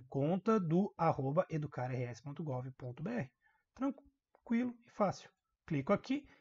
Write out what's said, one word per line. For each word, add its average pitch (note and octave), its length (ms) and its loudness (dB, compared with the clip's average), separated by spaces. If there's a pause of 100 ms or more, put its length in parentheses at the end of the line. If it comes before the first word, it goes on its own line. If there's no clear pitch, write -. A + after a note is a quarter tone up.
conta F3+ 500 2
do F3 360 2
arroba D3+ 540 2
educar C#3 420 -4
R B2 120 -2
S A#2+ 180 -8
ponto C#3+ 220 -8
gov C3 340 -4
ponto B2+ 240 -10
B E3+ 80 -4
R. A3+ 220 -4 (420)
Tranquilo - 1120 -4
e - 60 -20
fácil. - 400 0 (340)
Clico C#3+ 260 0
aqui C4 360 0 (140)